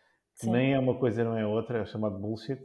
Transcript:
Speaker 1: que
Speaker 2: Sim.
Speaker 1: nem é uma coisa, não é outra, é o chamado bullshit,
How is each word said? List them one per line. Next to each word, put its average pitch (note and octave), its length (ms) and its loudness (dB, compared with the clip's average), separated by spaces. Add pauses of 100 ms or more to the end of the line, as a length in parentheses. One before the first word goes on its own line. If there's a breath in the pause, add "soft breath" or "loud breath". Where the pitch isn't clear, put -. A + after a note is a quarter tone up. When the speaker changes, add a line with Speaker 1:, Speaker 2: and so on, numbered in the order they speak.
(360)
Speaker 1:
que A#2 100 -6
Speaker 2:
Sim. A2+ 40 2
Speaker 1:
nem C3 240 4
é C3+ 60 4
uma B2+ 180 2
coisa, A#2 240 2
não A2+ 160 0
é A2 80 0
outra, A2+ 320 0
é G#2+ 40 0
o G2 40 -6
chamado G#2+ 320 -4
bullshit, G#2+ 460 -6